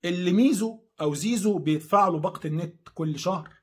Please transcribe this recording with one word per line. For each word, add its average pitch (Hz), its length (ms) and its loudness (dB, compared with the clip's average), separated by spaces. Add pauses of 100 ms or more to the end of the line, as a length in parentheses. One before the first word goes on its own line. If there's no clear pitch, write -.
اللي 180 260 0
ميزو 226 480 2 (220)
أو 151 120 0
زيزو 202 440 0
بيدفع 156 500 2
له 165 120 0
باقة 160 280 -6
النت 160 460 -6
كل 156 260 -4
شهر 185 300 -4 (120)